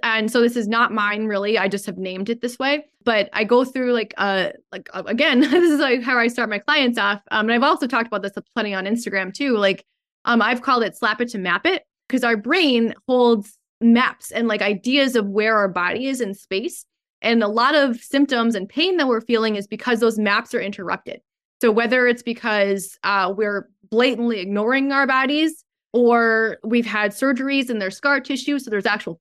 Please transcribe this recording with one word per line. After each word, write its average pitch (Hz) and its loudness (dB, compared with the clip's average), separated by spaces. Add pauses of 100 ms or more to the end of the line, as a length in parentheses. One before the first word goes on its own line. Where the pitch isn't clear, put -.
And 220 0
so 240 2
this 240 2
is 214 -2
not 226 0
mine, 208 -2
really. 208 0
I 190 0
just 196 -6
have 185 -10
named 185 -8
it 233 -6
this 240 -8
way. 285 -2 (200)
But 214 0
I 220 -2
go 240 4
through, 254 -2
like, 220 -4
uh, 190 0 (220)
like, 185 -16
uh, 190 -10
again, 262 2
<laughs> - 6
this 262 2 (180)
is, 294 2
like, 262 0
how 247 0
I 233 2
start 233 -2
my 202 -2
clients 262 0
off. 202 -2
Um, 214 0
and 226 2
I've 240 2
also 302 2
talked 233 -2
about 202 -6
this 202 -8 (220)
plenty 214 -4
on 190 -6
Instagram, 202 -4
too. 269 -2
Like, 196 0 (400)
um, 233 2
I've 247 0
called 247 0
it 185 -6
slap 220 -2
it 240 -2
to 226 -8
map 185 -2
it, 359 0 (260)
'cause 254 0
our 226 2
brain 240 2 (140)
holds 240 2 (220)
maps 233 2
and, 233 -2
like, 208 -2
ideas 247 0
of 208 2
where 214 2
our 202 2
body 180 -4
is 262 -4
in 196 -4
space. 208 -8 (380)
And 233 2
a 208 0
lot 233 2
of 277 2
symptoms 247 0
and 196 -6
pain 359 -2
that 277 0
we're 226 0
feeling 220 0
is 202 -8
because 233 -2
those 226 2
maps 214 0
are 240 -2
interrupted. 185 -8 (420)
So 233 6
whether 233 2
it's 240 0
because, 208 -2
uh, 190 0
we're 208 -4 (220)
blatantly 233 0
ignoring 226 0
our 277 2
bodies, 285 0 (300)
or 233 2
we've 233 0
had 208 -2
surgeries 269 -2
and 220 -4
there's 196 -6
scar 285 0
tissue, 277 -4
so 254 -10
there's 208 -2
actual 208 -4